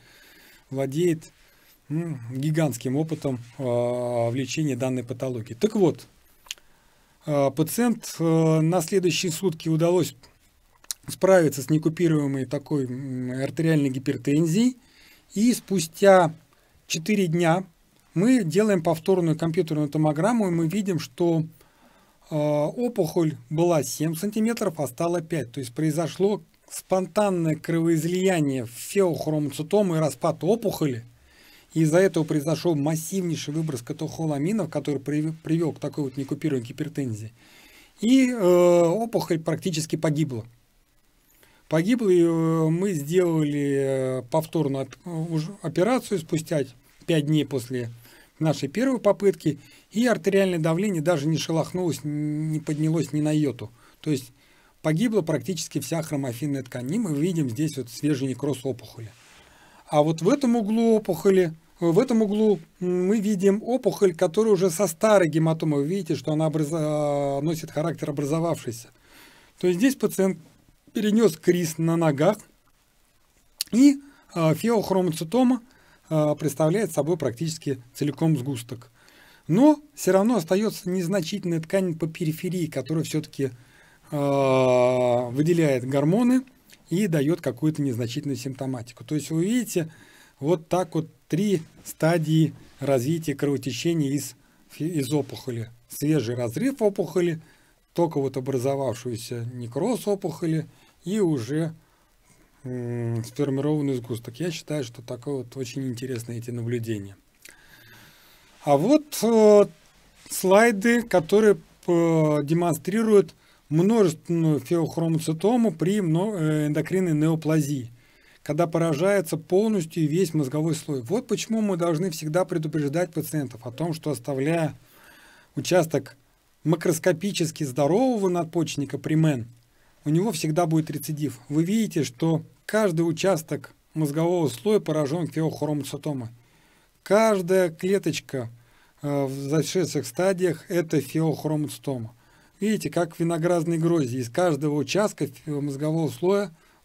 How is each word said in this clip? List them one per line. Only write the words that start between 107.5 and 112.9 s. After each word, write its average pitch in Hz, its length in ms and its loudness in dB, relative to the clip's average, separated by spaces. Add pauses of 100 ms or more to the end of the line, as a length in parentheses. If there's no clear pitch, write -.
А 143 120 6
вот, 269 460 2
э, 214 420 8 (640)
слайды, 226 760 4
которые, 196 540 4 (300)
э, 165 580 4
демонстрируют 180 880 2 (360)